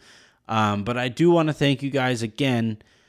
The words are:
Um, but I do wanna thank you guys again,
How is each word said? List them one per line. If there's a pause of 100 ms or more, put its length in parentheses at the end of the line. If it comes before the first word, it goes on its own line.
(480)
Um,
but
I
do
wanna
thank
you
guys
again, (320)